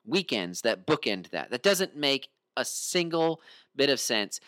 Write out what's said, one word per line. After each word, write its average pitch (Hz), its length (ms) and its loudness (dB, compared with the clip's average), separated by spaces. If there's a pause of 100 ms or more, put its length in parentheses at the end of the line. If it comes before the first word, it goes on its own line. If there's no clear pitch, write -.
weekends 107 560 -2
that 92 240 0
bookend 107 440 -2
that. 78 200 -6
That 123 120 -6
doesn't 190 340 2
make 139 320 0 (280)
a 127 80 0
single 165 760 0 (360)
bit 139 140 4
of 131 100 2
sense. 107 480 -2